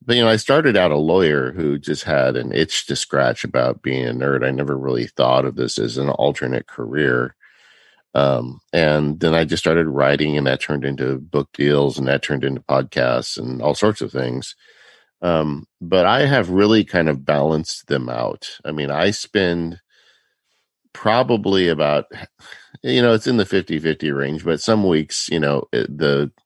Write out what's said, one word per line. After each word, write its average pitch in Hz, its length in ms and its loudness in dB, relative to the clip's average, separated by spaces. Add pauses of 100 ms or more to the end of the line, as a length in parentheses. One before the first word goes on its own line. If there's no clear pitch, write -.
but, 120 120 0
you 120 80 4
know, 113 60 6
I 110 80 6
started 135 400 2
out 90 140 4
a 73 60 2
lawyer 76 540 2
who 76 260 -2
just 71 280 -6
had 65 300 2
an 62 180 -4
itch - 340 -2
to - 80 -4
scratch 65 480 -2
about 64 400 -2
being 65 240 -2
a 58 60 -4
nerd. 64 300 0
I 65 80 0
never 69 260 -2
really 64 280 -2
thought 65 400 2
of 62 120 -4
this 62 200 -4
as 57 200 -4
an 69 120 0
alternate 65 560 -2
career. 62 680 -2 (800)
Um, 65 440 0 (140)
and 76 460 2
then 82 160 2
I 82 100 2
just 80 160 -4
started 82 260 2
writing, 73 500 2
and 71 100 0
that 67 140 0
turned 71 220 -4
into 67 360 -4
book 73 340 -6
deals, 71 440 0
and 67 100 -4
that 69 160 0
turned 67 200 -4
into 67 180 -4
podcasts 65 760 -2
and 62 240 -8
all 71 140 0
sorts 107 260 0
of - 100 -6
things. 64 440 -6 (680)
Um, 78 460 0 (140)
but 92 240 2
I 127 200 4
have 127 240 2
really 104 340 2
kind 82 260 0
of 69 160 -4
balanced 78 600 0
them 62 220 -4
out. 57 400 -6 (160)
I - 60 -6
mean, 73 180 -6
I 82 220 0
spend 87 680 -2 (1120)
probably 107 760 2
about, 76 360 2 (760)
you 127 200 2
know, 120 120 6
it's 110 140 0
in 123 100 2
the 101 80 2
fifty 85 340 -2
fifty 78 320 -2
range, 71 320 -4
but 82 180 0
some 107 260 2
weeks, 78 420 0
you 85 100 0
know, 71 320 0
it, 71 240 -2
the, 71 360 0 (140)